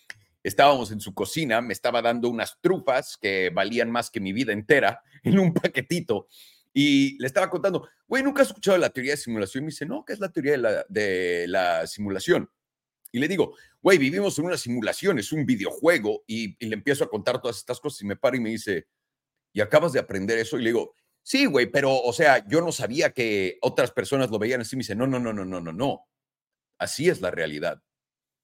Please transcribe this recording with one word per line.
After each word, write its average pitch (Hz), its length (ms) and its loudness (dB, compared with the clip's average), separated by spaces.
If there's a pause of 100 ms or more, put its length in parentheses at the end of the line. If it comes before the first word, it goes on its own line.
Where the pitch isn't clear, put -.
(420)
estábamos 131 500 4
en 107 80 -6
su 95 140 -12
cocina, 117 460 0
me 120 120 -4
estaba 117 300 -2
dando 120 260 2
unas 113 320 -6
trufas 143 600 0
que 95 300 0
valían 110 400 0
más 120 200 -4
que 110 100 -8
mi 95 120 -4
vida 113 200 -2
entera 104 500 2 (100)
<laughs> - 100 -20
en 175 160 4
un 180 140 4
paquetito 170 760 -2 (440)
y 139 460 4
le 123 80 -4
estaba 180 240 0
contando, 175 380 -2 (180)
"Güey, 262 160 0
¿nunca 269 200 2
has 226 60 2
escuchado 185 300 2
la 135 120 2
teoría 135 220 -4
de 147 40 -2
simulación?". 113 480 -4
Y - 20 -8
me 160 40 -8
dice, 143 160 -10
"No, 254 180 -8
¿qué - 80 -10
es 214 80 -10
la 196 100 -6
teoría 147 220 0
de 139 60 2
la, 107 300 0
de 92 600 0
la 87 380 0
simulación?". 101 640 -2 (600)
Y 120 60 -4
le 147 100 0
digo, 180 280 0 (260)
"Güey, 185 160 8
vivimos 160 400 0
en 156 80 -2
una 175 120 -4
simulación, 120 600 -2
es - 140 -4
un 156 140 -2
videojuego", 107 800 0
y, 110 380 -6
y 117 40 -6
le 110 60 -4
empiezo 135 300 0
a - 60 -10
contar 123 320 -2
todas 117 160 -6
estas - 220 -8
cosas 139 220 -10
y 101 40 -6
me 98 100 -4
para 127 200 0
y 123 40 -2
me 110 100 -4
dice, 98 360 -6 (640)
"¿Y 101 100 -2
acabas 151 300 4
de 127 80 0
aprender 98 380 -2
eso?". 113 200 -4
Y - 40 -4
le 113 80 2
digo, 113 240 -2 (280)
"Sí, 269 240 0
güey, 131 240 2
pero, 139 240 2
o 123 180 0
sea, 131 360 4
yo 151 120 2
no 170 120 -2
sabía 131 400 -2
que 104 500 0
otras 127 300 2
personas 127 380 0
lo 107 80 -2
veían 120 240 0
así". 120 140 -8
Me 131 40 -4
dice, 107 160 -6
"No, 123 100 0
no, 131 140 0
no, 117 120 -4
no, 101 120 -6
no, 92 160 -6
no, 82 120 -8
no. 117 340 -4 (720)
Así 135 300 0
es 170 140 2
la 90 100 0
realidad". 78 500 -4 (600)